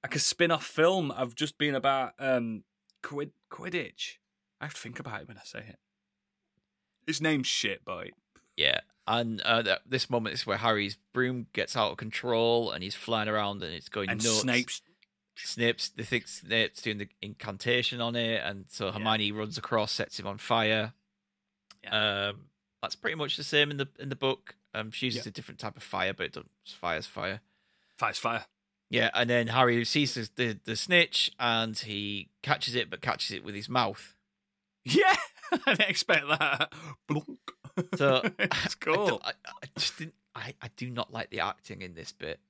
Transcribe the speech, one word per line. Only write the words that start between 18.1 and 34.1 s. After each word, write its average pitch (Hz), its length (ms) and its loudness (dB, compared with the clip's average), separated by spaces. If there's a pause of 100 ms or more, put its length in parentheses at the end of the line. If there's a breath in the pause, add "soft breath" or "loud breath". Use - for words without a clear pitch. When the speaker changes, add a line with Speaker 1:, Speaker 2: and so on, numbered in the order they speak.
Speaker 2:
it, 113 300 0
and 98 240 -6
so - 180 -4
Speaker 1:
Yeah. 92 60 -2
Speaker 2:
Hermione 107 400 0
runs 107 260 -6
across, 110 320 0
sets - 300 -4
him 98 60 -8
on 98 120 -6
fire. 110 540 2 (880)
Speaker 1:
Yeah. 101 460 0
Speaker 2:
Um, 101 140 -8 (400)
that's - 120 -6
pretty - 200 -4
much 143 240 -2
the 151 60 -6
same 147 260 4
in 143 80 -6
the, 139 100 -2 (100)
in 139 120 -8
the 127 60 -4
book. - 400 -2 (180)
Um, 110 160 -6
she - 160 -4
uses 117 180 -2
Speaker 1:
Yeah. 107 60 -8
Speaker 2:
a - 20 -16
different - 260 -12
type - 200 -8
of - 40 -14
fire, 95 300 0
but 90 140 -4
it - 60 -8
doesn't, - 180 -14 (160)
fire's 82 400 -4
fire. 101 340 -6 (560)
Speaker 1:
Fire's 110 220 0
fire. 117 260 -2 (460)
Speaker 2:
Yeah, 117 240 4
and 120 160 4
then 120 160 4
Harry 120 400 6
sees 127 260 2
the, 113 240 -4
the, 117 280 0
the 110 120 -4
snitch - 540 4 (100)
and 113 380 2
he 104 500 -6 (140)
catches 127 320 0
it, 117 160 -2
but - 100 -10
catches - 340 -2
it - 80 -8
with 101 120 -10
his 104 160 -8
mouth. 117 440 0 (680)